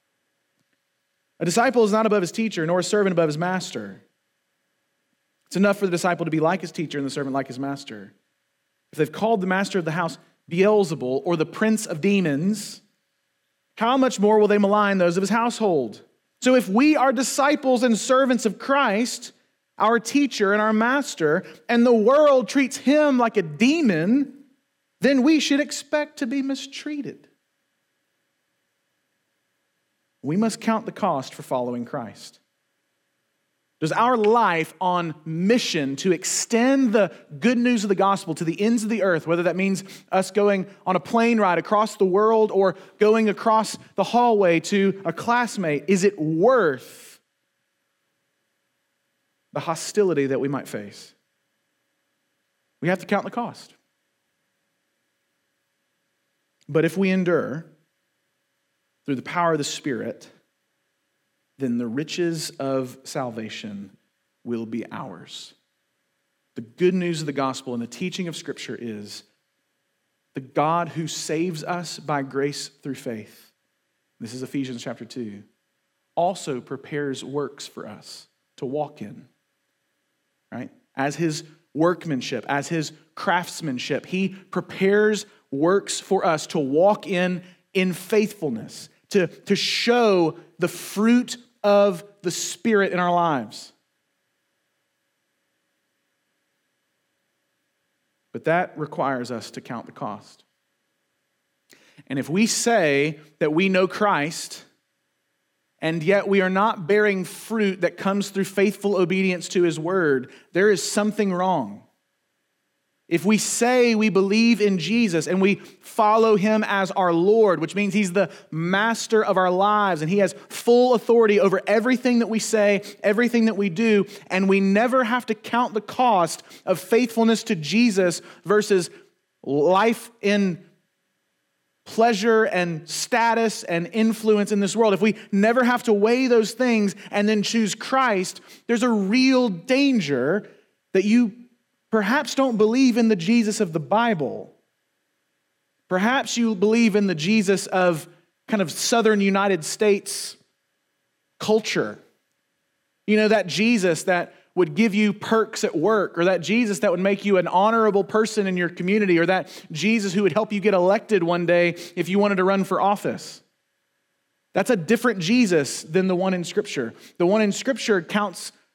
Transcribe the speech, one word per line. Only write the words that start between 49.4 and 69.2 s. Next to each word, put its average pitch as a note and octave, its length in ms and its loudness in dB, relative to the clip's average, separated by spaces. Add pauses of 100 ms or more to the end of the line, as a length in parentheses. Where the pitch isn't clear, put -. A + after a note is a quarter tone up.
the D3 60 -8
hostility E3 640 -2
that C3 140 -2
we C#3 80 -2
might C#3 200 -6
face? - 460 -14 (1700)
We D3 60 -4
have F#3 120 -2
to - 60 -18
count G3+ 200 -4
the F#3+ 60 -12
cost. - 440 -12 (3000)
But D3+ 160 0
if D#3+ 140 -2
we F#3+ 140 2
endure E3 540 -2 (1400)
through C#3 100 -4
the A#2+ 60 -6
power E3+ 300 -2
of D#3+ 80 0
the D3 40 -6
Spirit, A2+ 640 -8 (1300)
then A#2+ 200 -4
the A#2+ 80 -4
riches D#3+ 720 -6
of C3+ 440 -6
salvation A2 880 -10 (540)
will A#2 240 -6
be A2+ 240 -10
ours. - 640 -16 (1000)
The A#2+ 60 -12
good F3+ 320 -2
news F3 280 -4
of D#3 40 -8
the D3 80 -6
gospel C3 400 -6
and A#2+ 80 -6
the A#2 60 -8
teaching F3+ 400 -8
of D#3+ 80 -10
Scripture - 440 -12
is G#2 440 -12 (1120)